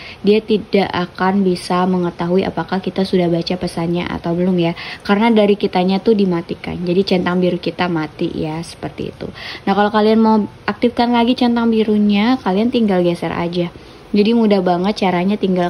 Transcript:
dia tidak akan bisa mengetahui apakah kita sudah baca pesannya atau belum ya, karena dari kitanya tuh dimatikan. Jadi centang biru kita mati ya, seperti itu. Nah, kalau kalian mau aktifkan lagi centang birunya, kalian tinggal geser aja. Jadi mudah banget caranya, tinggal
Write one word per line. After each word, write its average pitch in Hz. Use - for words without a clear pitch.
dia 208
tidak 202
akan 190
bisa 180
mengetahui 180
apakah 180
kita 190
sudah 180
baca 170
pesannya 175
atau -
belum 180
ya, 170
karena 208
dari 208
kitanya 190
tuh 226
dimatikan. 170
Jadi 185
centang 185
biru 175
kita 170
mati 160
ya, 160
seperti -
itu. -
Nah, 190
kalau 208
kalian 214
mau 220
aktifkan 240
lagi 240
centang 233
birunya, 214
kalian 208
tinggal 202
geser 170
aja. 175
Jadi 208
mudah 202
banget 180
caranya, 185
tinggal 180